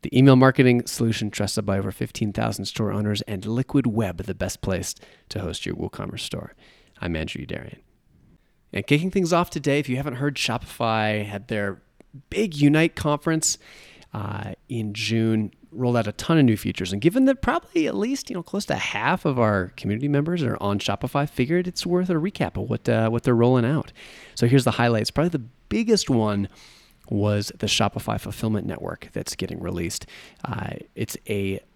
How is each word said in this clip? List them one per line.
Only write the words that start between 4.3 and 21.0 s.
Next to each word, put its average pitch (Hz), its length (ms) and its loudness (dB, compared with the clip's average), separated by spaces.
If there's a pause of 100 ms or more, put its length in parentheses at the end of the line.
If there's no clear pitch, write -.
best - 260 -6
place - 360 -4 (320)
to - 100 -8
host - 260 -8
your 85 120 -4
WooCommerce - 420 -8
store. - 380 -10 (440)
I'm 87 140 -4
Andrew 78 320 -6
Darian. - 340 -12 (920)
And 196 120 -4
kicking 160 280 2
things 180 200 2
off 175 160 2
today, 143 300 -2
if 143 100 -4
you 123 80 -2
haven't 139 200 -6
heard, 139 180 -2
Shopify 110 880 -2
had 101 220 -10
their 101 340 -4 (480)
big 185 280 -2
Unite 147 400 4
conference, 156 600 0 (560)
uh, 101 420 -8 (140)
in 107 260 -4
June, 110 580 0 (200)
rolled 120 240 0
out 107 120 2
a 104 40 -6
ton - 240 0
of 147 80 8
new 113 120 6
features. 92 360 -4
And 101 80 -2
given 214 260 4
that 269 160 2
probably 320 440 0
at - 80 -2
least, 254 340 -4
you 254 60 -8
know, 175 80 -6
close 202 220 -6
to - 100 -2
half 123 500 -2
of 131 140 2
our 104 380 2
community 113 320 -2
members 151 340 0
are 113 180 0
on 101 200 0
Shopify, 143 500 -2